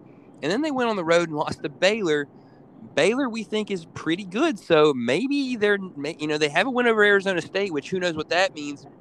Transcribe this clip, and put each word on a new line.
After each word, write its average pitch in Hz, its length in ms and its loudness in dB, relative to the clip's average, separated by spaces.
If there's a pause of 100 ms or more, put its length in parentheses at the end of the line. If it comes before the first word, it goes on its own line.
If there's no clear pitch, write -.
(420)
And 143 100 -2
then 240 100 0
they 311 100 -2
went 254 180 -2
on 220 60 -2
the 185 80 -4
road 170 260 4
and 147 80 -6
lost 147 260 -4
to 160 60 -6
Baylor. 165 580 0 (680)
Baylor, 233 340 2
we 220 140 -8
think, 214 260 -4
is 175 240 -6
pretty 180 320 -4
good. 220 320 -2
So 151 360 4
maybe 247 640 0
they're, 208 220 2
may-, 147 420 -8
you 151 80 -4
know, 151 100 0
they 151 120 2
have 170 160 2
a 269 60 -4
win 240 160 0
over 220 160 4
Arizona 196 380 2
State, 196 300 -4
which 143 180 -4
who 185 100 -2
knows 175 160 -2
what 151 140 -6
that 180 260 2
means. 147 320 -10 (140)